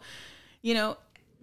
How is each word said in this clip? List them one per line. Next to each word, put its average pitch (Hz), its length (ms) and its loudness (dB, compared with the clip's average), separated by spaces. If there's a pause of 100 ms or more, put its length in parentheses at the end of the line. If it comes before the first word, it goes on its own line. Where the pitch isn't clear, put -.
(640)
you 233 120 4
know, 214 220 2 (460)